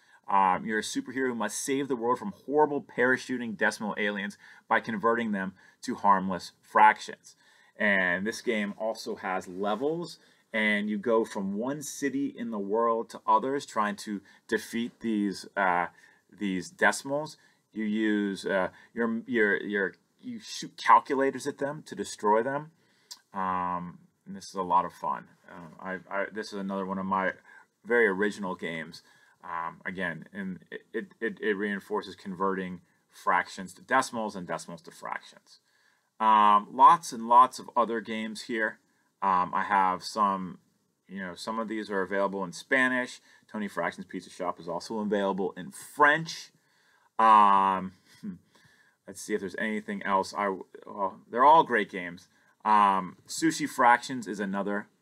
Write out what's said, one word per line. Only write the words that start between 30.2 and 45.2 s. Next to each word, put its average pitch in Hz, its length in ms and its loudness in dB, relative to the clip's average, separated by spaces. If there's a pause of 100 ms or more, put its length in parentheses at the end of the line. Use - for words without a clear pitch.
and 95 280 -10 (100)
it, - 120 -12 (100)
it, 107 140 -6 (140)
it, 107 200 -6
it 107 140 0
reinforces 101 600 -6
converting 92 680 -4 (280)
fractions 92 640 -2
to - 80 -20
decimals 117 540 -2
and 90 100 -10
decimals 85 360 -10
to - 100 -20
fractions. - 640 -14 (640)
Um, 104 480 8
lots 147 420 8
and 113 140 -8
lots 123 320 8
of 98 80 -16 (100)
other 113 240 2
games 110 420 -8
here. 110 360 -4 (420)
Um, 92 320 2
I 95 120 -2
have 92 400 2
some, 98 540 -2 (500)
you 95 100 -14
know, 92 160 -10
some 113 240 -8
of 110 80 -4
these 107 240 -8
are 98 120 -2
available 98 420 -2
in 87 80 -8
Spanish. 127 680 -2 (300)
Tony 107 160 -6
Fraction's 90 400 -6
Pizza 90 240 -12
Shop 90 300 -6
is 85 80 -14
also 87 320 -6
available 98 560 0